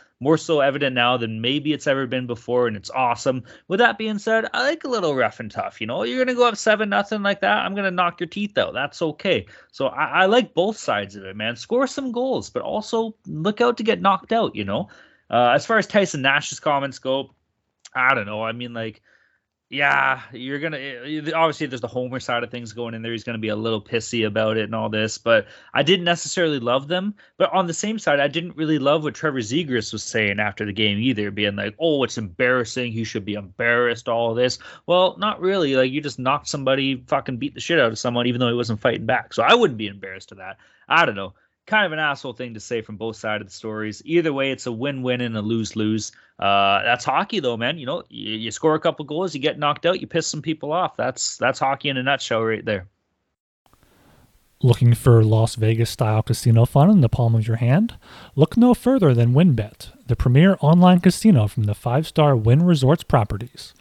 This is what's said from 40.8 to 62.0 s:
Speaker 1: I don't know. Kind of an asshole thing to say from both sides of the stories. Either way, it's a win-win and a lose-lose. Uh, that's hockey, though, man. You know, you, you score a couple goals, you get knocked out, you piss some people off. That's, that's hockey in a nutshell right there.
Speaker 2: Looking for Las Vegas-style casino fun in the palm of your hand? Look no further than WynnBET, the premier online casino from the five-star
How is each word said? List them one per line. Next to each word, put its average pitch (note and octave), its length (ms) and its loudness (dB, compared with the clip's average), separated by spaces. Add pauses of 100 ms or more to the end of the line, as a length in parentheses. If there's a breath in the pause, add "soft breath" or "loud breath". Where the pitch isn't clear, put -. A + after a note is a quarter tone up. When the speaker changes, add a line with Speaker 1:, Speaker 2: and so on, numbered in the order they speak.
Speaker 1:
I D#3+ 160 4
don't A2+ 120 -2
know. G2 180 -8 (320)
Kind G#3+ 180 2
of E3+ 60 -2
an D#3 80 -8
asshole C#3+ 360 -4
thing A#2+ 200 -12
to G#2 60 -14
say A#2 200 -6
from G#2+ 160 -12
both A2 200 -8
sides G#2+ 240 -6
of G2 80 -16
the - 40 -20
stories. G#2+ 520 -10
Either D#3+ 280 0
way, C3+ 200 -2
it's B2 140 -10
a B2 60 -6
win-win B2+ 480 -4
and A2+ 160 -4
a G#2 60 -4
lose-lose. A2 680 -2 (260 soft breath)
Uh, G2 460 4
that's A#2+ 200 0
hockey, E3+ 360 -2
though, A#2+ 160 -2
man. B2 200 -4
You C#3 100 -12
know, D3+ 220 -8
you, G#2+ 260 -10
you A2 180 -8
score D#3 240 0
a - 20 -2
couple D#3 260 -2
goals, D#3+ 300 -6
you C#3 60 -8
get D3 180 -2
knocked D3 260 -2
out, F3+ 160 0
you D#3+ 60 -12
piss D#3+ 220 -4
some D#3 140 -8
people D3+ 280 -6
off. E3+ 260 -4
That's, - 420 -6
that's B2 200 0
hockey C#3 300 -2
in C3+ 80 -4
a B2+ 80 -6
nutshell C3 400 -2
right A2 200 -4
there. G2+ 220 -4 (1800 soft breath)
Speaker 2:
Looking A#2+ 320 6
for A2+ 300 6
Las A2 320 2
Vegas-style A2 640 0
casino A2+ 440 4
fun D3 220 6
in G#3 120 6
the B2 80 6
palm A#2 260 2
of A2 140 0
your A#2 80 0
hand? C3+ 400 2 (400 loud breath)
Look C#3 200 4
no B3 160 8
further A#3 400 4
than A#2+ 220 4
WynnBET, C3 720 2
the A#2+ 100 0
premier D3+ 440 6
online F3 400 8
casino F3 480 6
from A2 160 -2
the G#2 100 0
five-star D3 640 2